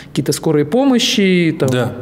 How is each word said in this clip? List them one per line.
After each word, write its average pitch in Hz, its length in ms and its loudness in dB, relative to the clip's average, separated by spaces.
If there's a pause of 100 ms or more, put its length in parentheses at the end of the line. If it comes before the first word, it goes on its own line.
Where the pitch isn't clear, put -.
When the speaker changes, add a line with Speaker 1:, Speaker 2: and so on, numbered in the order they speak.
(100)
Speaker 1:
какие-то 151 220 -2
скорые 147 340 0
помощи, 196 920 2
там, 117 120 0
Speaker 2:
Да, 117 320 -2